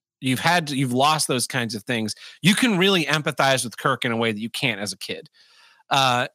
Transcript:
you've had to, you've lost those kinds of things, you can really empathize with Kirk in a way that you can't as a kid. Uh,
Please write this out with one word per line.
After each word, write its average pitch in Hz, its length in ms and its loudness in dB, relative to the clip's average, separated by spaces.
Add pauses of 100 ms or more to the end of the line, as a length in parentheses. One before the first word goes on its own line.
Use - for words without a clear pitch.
(200)
you've 131 200 -2
had 170 260 2
to, 143 100 -6
you've 131 160 -2
lost 147 360 2
those 127 180 -2
kinds 117 280 -4
of 104 100 -10
things, 110 300 -4 (280)
you 190 120 6
can 226 220 2
really 185 280 2
empathize 139 600 2
with 113 140 -12
Kirk 131 260 -2
in 123 80 0
a 113 40 -2
way 113 160 0
that 104 80 -6
you 113 100 -8
can't 113 300 -4
as 101 120 -6
a 95 60 -14
kid. - 320 -12 (600)
Uh, 127 440 2